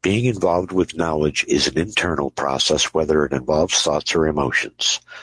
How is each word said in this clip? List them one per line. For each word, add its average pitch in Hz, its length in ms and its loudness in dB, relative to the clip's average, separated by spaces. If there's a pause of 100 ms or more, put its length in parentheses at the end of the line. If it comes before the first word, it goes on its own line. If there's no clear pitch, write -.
Being 107 220 0
involved 92 480 0
with 90 240 0
knowledge 78 500 0
is 71 220 2
an 69 100 -2
internal 82 540 -2
process, 71 600 0
whether 78 320 2
it 69 80 -2
involves 76 480 0
thoughts 76 360 -2
or 80 100 2
emotions, - 760 -2 (220)